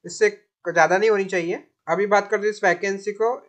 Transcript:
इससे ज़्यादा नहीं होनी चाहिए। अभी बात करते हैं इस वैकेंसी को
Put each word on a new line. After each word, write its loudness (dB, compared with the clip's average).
इससे 0
ज़्यादा 4
नहीं 2
होनी 2
चाहिए। -4
अभी 0
बात 2
करते -2
हैं -2
इस -8
वैकेंसी -2
को -2